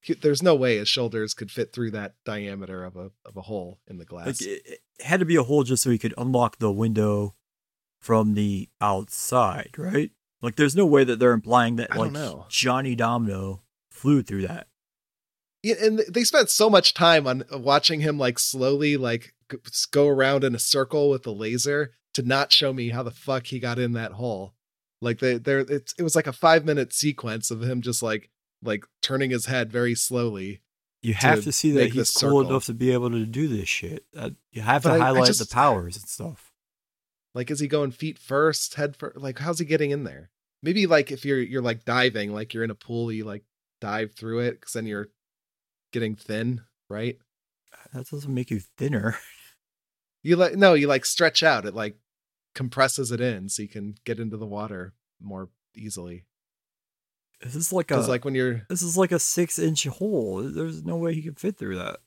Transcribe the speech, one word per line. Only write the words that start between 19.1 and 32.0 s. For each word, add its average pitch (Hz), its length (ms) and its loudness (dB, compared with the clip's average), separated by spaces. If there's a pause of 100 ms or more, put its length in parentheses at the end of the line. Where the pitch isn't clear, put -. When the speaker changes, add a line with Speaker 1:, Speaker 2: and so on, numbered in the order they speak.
Speaker 1:
g-, 135 180 -12
s-, - 200 -4
go 143 220 4
around 135 340 4
in 127 140 0
a - 20 -6
circle 143 520 2
with 131 120 0
the 113 100 -8
laser 123 600 -2 (220)
to 135 80 -2
not 135 280 2
show 139 220 4
me 123 160 -4
how 120 160 -4
the 117 80 -8
fuck 131 340 -4
he 127 140 -8
got 120 180 -2
in 120 140 0
that 117 200 -6
hole. 98 420 -8 (460)
Like, 117 200 -4
they, 127 180 2
they're, 135 220 0
it's, 135 360 -4
it 180 60 -4
was, 160 140 0
like, 160 100 2
a 139 60 -6
five-minute 151 600 2
sequence 120 600 -4
of 113 100 -8
him 123 200 -2
just, 120 200 -4
like, 110 280 -4 (340)
like, 107 200 -4 (160)
turning 135 300 0
his 123 160 -2
head 123 240 -2
very 120 240 0
slowly 104 680 -4 (420)
Speaker 2:
You 113 120 0
have 143 240 4
Speaker 1:
to 208 60 -4
Speaker 2:
to 151 80 -2
see - 200 2
that 139 80 6
Speaker 1:
make 117 120 4
Speaker 2:
he's 123 200 0